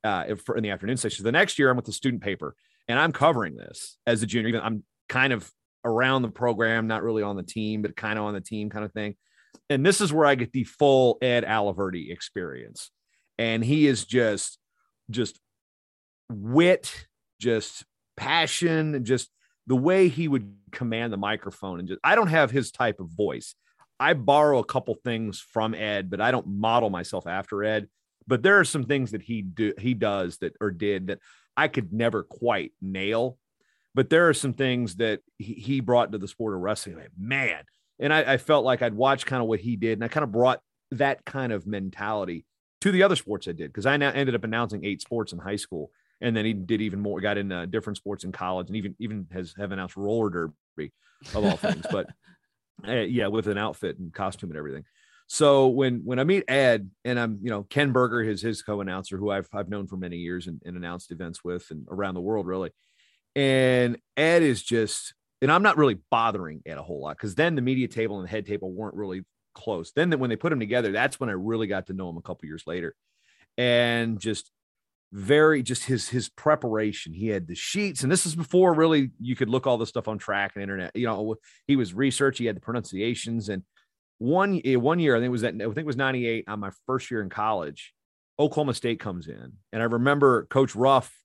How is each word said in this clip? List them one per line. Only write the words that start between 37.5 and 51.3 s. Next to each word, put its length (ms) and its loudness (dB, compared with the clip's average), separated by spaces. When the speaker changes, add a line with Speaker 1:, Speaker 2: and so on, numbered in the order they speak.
Speaker 1:
And 160 0
I, 200 4
I 40 4
felt 280 4
like 180 4
I'd 100 0
watched 320 2
kinda 180 -2
what 180 0
he 140 -2
did, 180 0
and 100 -4
I 60 -4
kinda 180 -2
brought 340 2
that 340 0
kind 260 -4
of 140 -4
mentality 800 -6
to 100 2
the 100 4
other 140 6
sports 320 -6
I 60 -6
did, 200 -10
'cause 140 -2
I 100 4
now 140 2
ended 240 0
up 80 -2
announcing 420 -4
eight 160 -4
sports 320 -6
in 60 -10
high 180 -6
school, 340 -10
and 140 -2
then 100 0
he 80 0
did 280 -2
even 180 -4
more, 200 -4
got 180 0
into 300 -6
different 300 -6
sports 260 -10
in 80 -8
college, 360 -6
and 80 -8
even, 240 -6
even 320 -8
has, 260 -10
have 140 -8
announced 260 -8
roller 320 0
derby 640 -8